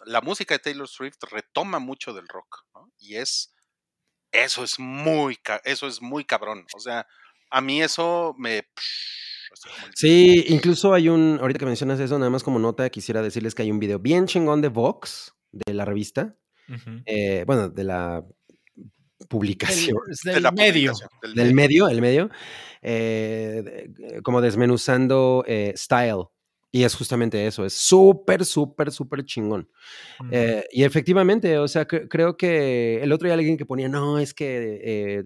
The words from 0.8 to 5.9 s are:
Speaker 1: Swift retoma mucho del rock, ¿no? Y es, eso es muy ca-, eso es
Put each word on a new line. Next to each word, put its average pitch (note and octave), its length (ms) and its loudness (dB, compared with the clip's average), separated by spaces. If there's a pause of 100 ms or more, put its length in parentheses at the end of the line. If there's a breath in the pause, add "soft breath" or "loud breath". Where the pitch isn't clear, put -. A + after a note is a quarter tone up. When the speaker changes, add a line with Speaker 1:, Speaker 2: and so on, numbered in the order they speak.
Speaker 1:
Swift C3+ 280 -16 (140)
retoma D#3 480 -8
mucho C3 340 -12
del F#2 160 -18
rock, - 360 -20 (100)
¿no? G2 240 -20
Y G2+ 180 -18
es, - 380 -8 (760)
eso B2+ 320 0
es - 140 -8
muy C#3 580 -2
ca-, G#2+ 280 -8
eso C3+ 220 -4
es A#2+ 160 -12